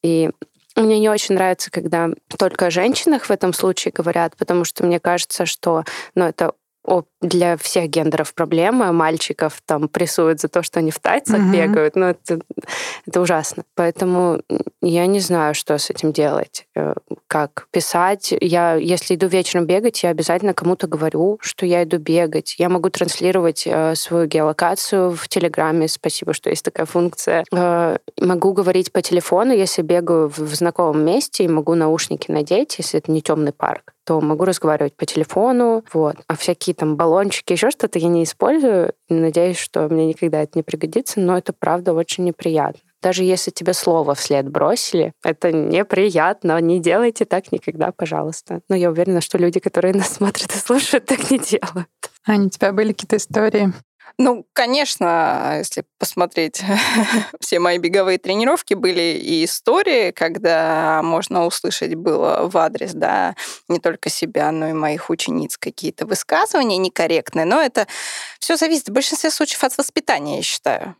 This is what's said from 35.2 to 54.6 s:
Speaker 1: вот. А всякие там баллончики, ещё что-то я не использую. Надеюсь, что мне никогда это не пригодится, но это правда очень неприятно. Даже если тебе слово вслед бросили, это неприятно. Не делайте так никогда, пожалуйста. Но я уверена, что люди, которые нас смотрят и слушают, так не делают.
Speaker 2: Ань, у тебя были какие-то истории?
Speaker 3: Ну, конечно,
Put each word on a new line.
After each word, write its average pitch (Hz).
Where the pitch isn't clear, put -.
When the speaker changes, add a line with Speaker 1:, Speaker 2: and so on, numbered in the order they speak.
Speaker 1:
вот. 156
А 160
всякие -
там 156
баллончики, 170
ещё 202
что-то 208
я 165
не 170
использую. 220
Надеюсь, 165
что 160
мне 160
никогда 160
это 151
не 160
пригодится, 160
но 180
это -
правда 175
очень 170
неприятно. 160
Даже 185
если 180
тебе 180
слово 160
вслед 139
бросили, 156
это 165
неприятно. 175
Не 170
делайте 214
так -
никогда, 160
пожалуйста. 160
Но 190
я 175
уверена, 170
что -
люди, 175
которые 185
нас 196
смотрят -
и -
слушают, 262
так -
не 269
делают. 180
Speaker 2:
Ань, 202
у -
тебя 196
были 214
какие-то -
истории? 208
Speaker 3:
Ну, 247
конечно, 175